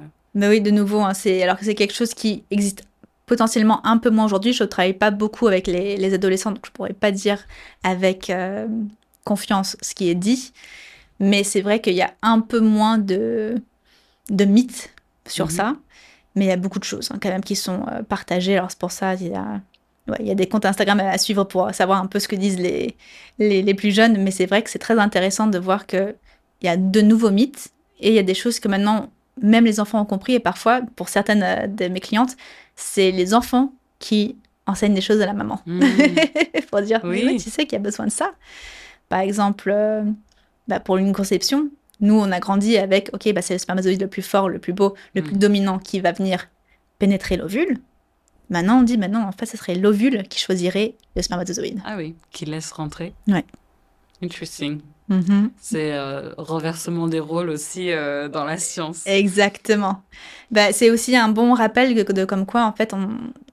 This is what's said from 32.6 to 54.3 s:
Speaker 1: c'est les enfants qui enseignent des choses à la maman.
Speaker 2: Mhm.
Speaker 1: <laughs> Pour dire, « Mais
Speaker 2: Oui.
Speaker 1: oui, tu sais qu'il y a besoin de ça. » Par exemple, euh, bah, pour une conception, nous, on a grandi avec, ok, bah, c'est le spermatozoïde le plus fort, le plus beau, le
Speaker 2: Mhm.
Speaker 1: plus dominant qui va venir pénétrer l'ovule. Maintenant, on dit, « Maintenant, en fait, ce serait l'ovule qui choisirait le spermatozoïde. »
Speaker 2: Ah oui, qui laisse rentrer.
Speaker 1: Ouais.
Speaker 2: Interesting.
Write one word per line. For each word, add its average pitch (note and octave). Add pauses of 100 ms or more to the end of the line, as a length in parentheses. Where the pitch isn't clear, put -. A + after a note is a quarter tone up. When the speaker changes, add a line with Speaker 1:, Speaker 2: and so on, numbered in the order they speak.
Speaker 1:
c'est -
les F#3
enfants B3+ (260)
qui G#3 (300)
enseignent G3+
des F#3+
choses G#3+
à G3
la G3+
maman. G#3
Speaker 2:
Mhm. F3
Speaker 1:
<laughs> D4
Pour G3+
dire, « A3
Mais -
Speaker 2:
Oui. C4+
Speaker 1:
oui, B3+
tu G#3
sais D4+
qu'il -
y -
a G3+
besoin G#3+
de G#3+
ça. » F4+ (800)
Par F#3
exemple, G3+
euh, G#3+ (640)
bah, G#3
pour F#3
une G3
conception, G3+ (340)
nous, G#3
on G3
a F3+
grandi G3+
avec, G3
ok, G3+
bah, E3+
c'est -
le F3+
spermatozoïde F#3
le G3
plus G3
fort, G3
le E3+
plus -
beau, G3 (200)
le F#3+
Speaker 2:
Mhm. D#3
Speaker 1:
plus G3
dominant G3
qui F#3+
va F3+
venir F#3+ (500)
pénétrer G3
l'ovule. A3+ (720)
Maintenant, F3
on B3+
dit, « A#3+
Maintenant, G3+
en F#3
fait, -
ce A3
serait -
l'ovule G#3
qui -
choisirait F#3+ (220)
le F#3
spermatozoïde. » F3+
Speaker 2:
Ah G#3+
oui, E3 (160)
qui -
laisse D#3
rentrer. D#3+ (160)
Speaker 1:
Ouais. G#3 (800)
Speaker 2:
Interesting. D#3+ (280)